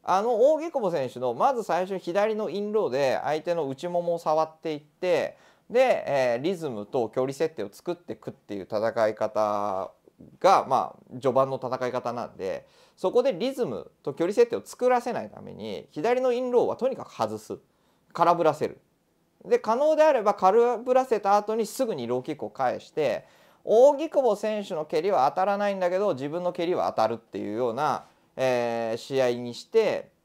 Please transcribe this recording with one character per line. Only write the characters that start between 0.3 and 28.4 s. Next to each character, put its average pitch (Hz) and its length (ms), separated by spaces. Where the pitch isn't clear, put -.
扇 320 180
久 277 100
保 196 100
選 135 200
手 120 100
の 123 140
ま 233 200
ず 233 80
最 175 240
初 190 120
左 202 360
の 208 160
イ 190 100
ン 208 120
ロ 202 160
ー - 20
で 131 320
相 151 200
手 175 120
の 156 140
内 135 200
も 175 140
も 175 120
を 170 40
触 160 260
っ 156 160
て 160 140
い - 20
っ 147 40
て、 156 580
で、 240 360
え 127 340
ー、 - 20
リ 185 140
ズ 160 120
ム 104 180
と 120 240
距 131 100
離 131 140
設 160 200
定 107 80
を 101 80
作 - 220
っ 170 40
て - 180
い - 20
く - 140
っ - 20
て - 220
い 98 60
う - 20
戦 110 460
い 107 60
方 104 760
が、 175 260
ま 120 320
あ、 - 120
序 127 220
盤 135 180
の 131 120
戦 127 260
い 117 40
方 123 200
な 117 140
ん - 100
で、 90 300
そ 185 160
こ 240 100
で 262 120
リ 226 180
ズ 247 140
ム 110 240
と 143 120
距 160 100
離 190 80
設 233 180
定 - 60
を 196 80
作 - 240
ら 247 120
せ 240 120
な 127 100
い 104 80
た 98 120
め 98 100
に、 95 380
左 233 300
の 254 120
イ 240 80
ン 254 100
ロ 226 140
ー - 20
は 113 100
と 247 120
に 262 80
か - 80
く - 100
外 110 240
す。 - 200
空 170 200
振 170 100
ら 151 100
せ 135 120
る。 - 140
で、 233 140
可 226 180
能 302 180
で 302 80
あ 311 100
れ 240 100
ば 202 120
空 226 440
振 254 160
ら 254 100
せ 226 160
た 202 160
後 208 180
に 226 120
す - 180
ぐ 220 100
に 123 120
ロ 123 140
ー - 20
キ 156 100
ッ - 40
ク 107 100
を 107 40
返 123 300
し - 100
て、 123 360
扇 277 440
久 285 140
保 214 140
選 214 280
手 196 100
の 156 120
蹴 156 160
り 190 80
は 143 180
当 - 80
た 185 80
ら 202 140
な 202 100
い 202 60
ん 190 60
だ 180 100
け 185 80
ど、 196 160
自 135 160
分 170 120
の 175 100
蹴 175 120
り 175 100
は 92 140
当 - 80
た 110 120
る 117 60
っ - 40
て - 180
い 104 160
う 107 40
よ 120 160
う - 20
な、 127 320
え 120 580